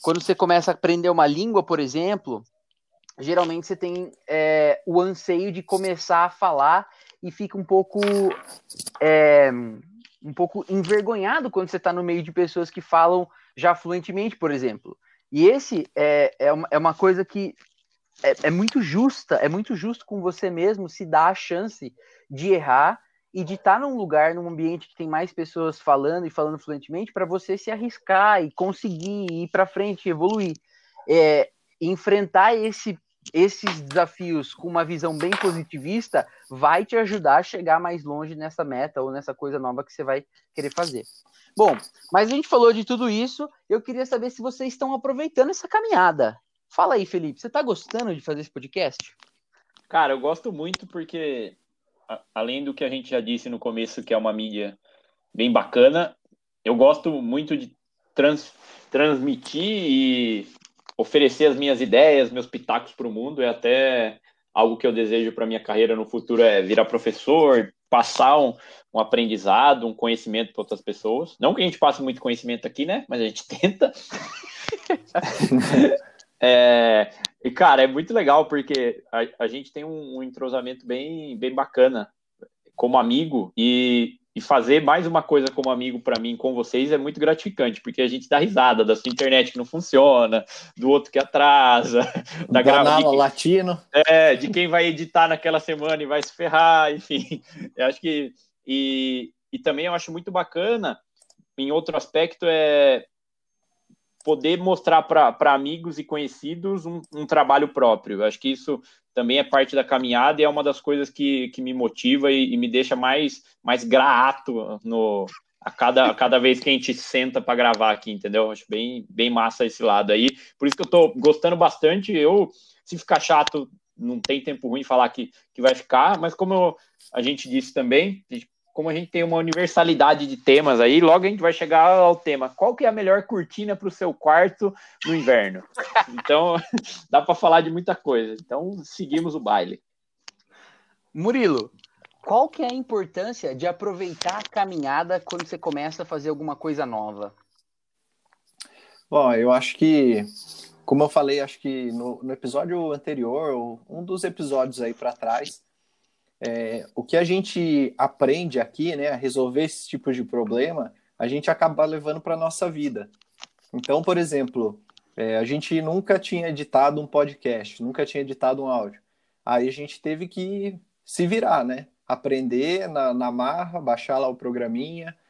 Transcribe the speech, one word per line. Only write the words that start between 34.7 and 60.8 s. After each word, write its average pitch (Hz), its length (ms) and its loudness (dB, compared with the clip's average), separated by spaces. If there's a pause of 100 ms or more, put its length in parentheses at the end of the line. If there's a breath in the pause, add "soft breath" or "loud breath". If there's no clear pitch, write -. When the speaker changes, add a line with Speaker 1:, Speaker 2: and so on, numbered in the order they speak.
Speaker 1:
visão 160 320 -6
bem 170 140 -4
positivista 165 960 -4 (220 soft breath)
vai 151 360 2
te 240 100 -6
ajudar 190 420 2
a 180 60 2
chegar 170 360 -2
mais 175 240 -8
longe 151 320 -10
nessa 156 280 -8
meta 139 380 -6
ou 135 100 -6
nessa 139 220 -10
coisa 143 260 -8
nova 127 240 -8
que - 80 -20
você 156 120 -12
vai 135 220 -4 (280)
querer 143 200 -8
fazer. 151 300 -6 (520 soft breath)
Bom, 196 200 4 (360 soft breath)
mas 214 180 2
a 262 60 -4
gente 302 120 -4
falou 233 240 6
de 220 140 -2
tudo 247 240 -4
isso, 254 400 -6 (180)
eu 226 140 -2
queria 254 240 -8
saber 247 240 -4
se 247 120 -14
vocês 254 320 -8
estão 269 200 -6
aproveitando 277 560 -2
essa 359 180 -10
caminhada. 180 680 2 (320)
Fala 240 260 2
aí, 196 100 0
Felipe, 160 340 -6
você 240 100 -14
tá 294 120 -2
gostando 226 520 -6
de 143 80 -12
fazer 151 200 -8
esse 147 100 -18
podcast? 143 640 -8 (760)
Speaker 2:
Cara, 151 240 2
eu 135 60 -2
gosto 165 320 -4
muito 170 340 -10
porque, 151 720 -10 (500)
a-, 110 140 -14 (140)
além 123 280 -4
do 139 100 -8
que 139 100 -8
a 131 60 -2
gente 127 200 -10
já 127 100 -2
disse 117 300 -6
no 117 80 -8
começo, 113 460 -8
que - 100 -4
é 110 40 2
uma 107 160 -2
mídia 104 440 -8 (560)
bem 233 180 0
bacana, 226 640 2 (480)
eu 117 120 0
gosto 151 340 4 (120)
muito 143 360 -4
de 123 180 -14 (380)
trans-, 147 400 0 (380 soft breath)
transmitir 139 720 -2
e 131 840 0 (500)